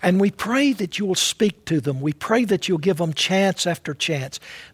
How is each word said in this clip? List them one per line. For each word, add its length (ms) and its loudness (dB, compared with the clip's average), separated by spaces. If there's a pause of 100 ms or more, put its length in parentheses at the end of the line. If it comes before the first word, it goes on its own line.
And 200 4
we 100 4
pray 420 2
that 260 -4
you 60 -2
will 120 0
speak 480 0
to 160 0
them. 200 -2
We 120 -2
pray 320 2
that 240 0
you'll 100 2
give 200 0
them 140 -2
chance 540 0
after 260 -4
chance. 460 -4 (340)